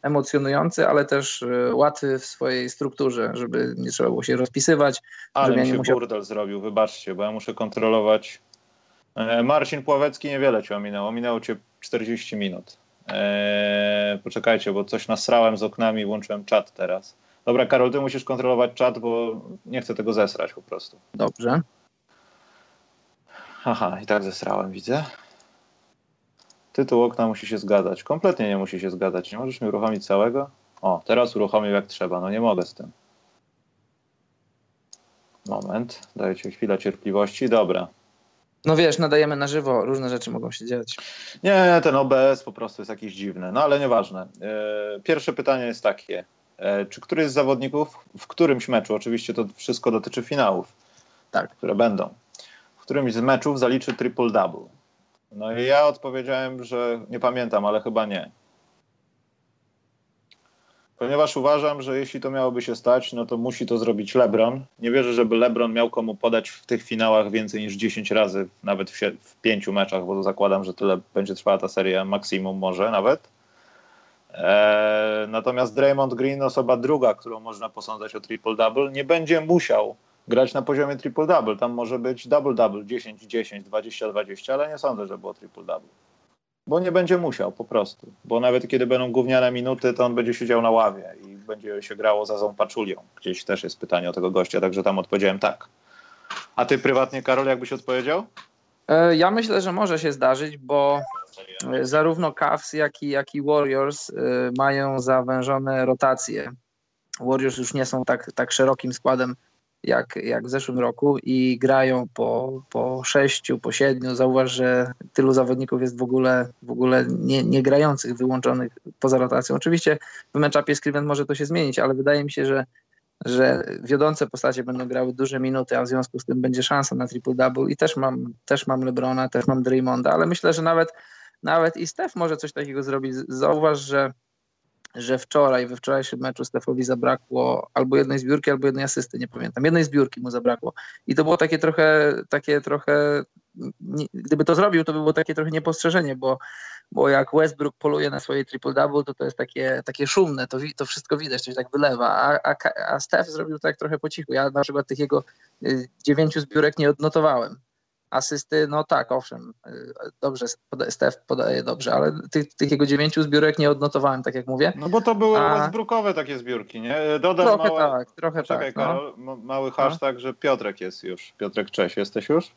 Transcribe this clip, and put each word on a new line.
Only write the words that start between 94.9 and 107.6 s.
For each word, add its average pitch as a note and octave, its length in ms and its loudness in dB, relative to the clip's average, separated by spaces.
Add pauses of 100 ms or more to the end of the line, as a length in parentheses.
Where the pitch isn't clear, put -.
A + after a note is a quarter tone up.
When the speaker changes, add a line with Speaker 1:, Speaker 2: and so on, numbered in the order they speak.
Speaker 2:
odpowiedziałem G2 400 0
tak. - 280 -2 (880)
A A#2+ 100 2
ty C3+ 120 2
prywatnie, C3 460 0
Karol, C3+ 240 2
jakbyś B2+ 260 -2
odpowiedział? C3 520 -2 (600)
Speaker 1:
E, E3 280 6
ja F3 160 6
myślę, A3 300 0
że F#3 100 -2
może F3+ 280 0
się D3+ 120 -2
zdarzyć, C3+ 460 0
bo, C#3+ 440 2 (720)
e, C3 120 0
zarówno D#3 480 2
Cavs, D3+ 400 -2
jak D3+ 300 -2
i, C#3+ 60 -4
jak C#3 260 -4
i D3 60 -4
Warriors, C#3+ 680 0
e, - 40 -14 (440)
mają C#3 420 0
zawężone C3 840 0
rotacje. C3 640 0 (680)
Warriors C3 380 0
już B2+ 160 -6